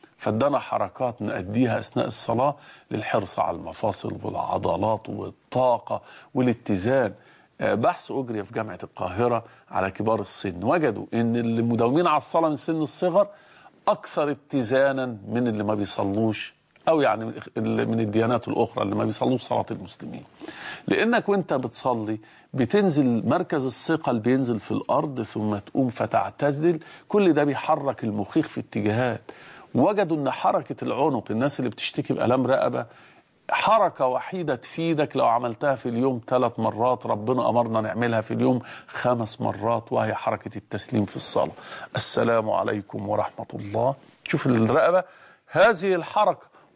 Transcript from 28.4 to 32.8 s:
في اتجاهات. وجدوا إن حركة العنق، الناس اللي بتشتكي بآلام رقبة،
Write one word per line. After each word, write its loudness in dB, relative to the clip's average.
في -8
اتجاهات. -2
وجدوا 2
إن 0
حركة -2
العنق، 0
الناس 0
اللي -2
بتشتكي -4
بآلام 2
رقبة، 0